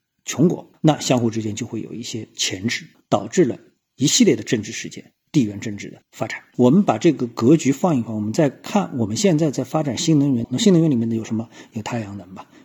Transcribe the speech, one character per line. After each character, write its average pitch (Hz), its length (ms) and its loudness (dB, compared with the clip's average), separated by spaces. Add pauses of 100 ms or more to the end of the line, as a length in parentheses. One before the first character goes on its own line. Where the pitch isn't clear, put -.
(240)
穷 - 240 2
国， - 320 -8
那 151 180 4
相 127 220 0
互 117 100 0
之 113 100 -4
间 107 140 -6
就 117 120 -8
会 113 160 -8
有 - 120 -14
一 113 80 -12
些 110 320 -10
钳 98 320 -6
制， 147 200 -6 (220)
导 104 200 -2
致 175 160 4
了 113 140 -2 (380)
一 139 120 0
系 - 160 4
列 151 100 4
的 107 80 -4
政 110 200 -2
治 - 100 -12
事 - 160 -10
件、 - 240 -20 (180)
地 139 140 2
缘 104 160 -6
政 104 160 -8
治 98 120 -14
的 - 100 -20 (120)
发 - 160 -8
展。 - 140 -10 (160)
我 123 120 6
们 185 140 6
把 113 160 2
这 165 140 4
个 123 160 -4
格 123 280 4
局 135 140 0
放 151 260 0
一 117 60 0
放， 110 140 -6
我 107 40 -4
们 107 120 -2
再 147 160 2
看 - 500 -4
我 110 80 0
们 107 100 -4
现 175 220 2
在 156 140 0
在 135 100 -4
发 156 220 -4
展 131 120 -4
新 160 220 2
能 139 160 2
源。 117 160 0
那 123 80 -2
新 202 140 6
能 165 100 6
源 165 80 2
里 131 60 2
面 113 120 0
的 117 60 -2
有 110 80 -2
什 110 140 -4
么？ 110 120 -4 (260)
有 110 80 -8
太 117 180 -6
阳 101 160 -10
能 95 180 -18
吧， - 120 -18 (180)